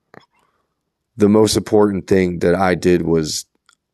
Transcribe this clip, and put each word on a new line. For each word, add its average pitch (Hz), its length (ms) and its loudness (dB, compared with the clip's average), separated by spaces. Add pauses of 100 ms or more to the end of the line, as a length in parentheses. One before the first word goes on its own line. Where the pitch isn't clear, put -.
(1160)
The 104 120 2
most 107 260 2
important 104 520 0
thing 90 320 0
that 87 160 0
I 92 200 0
did 90 280 0
was, 82 420 -4 (480)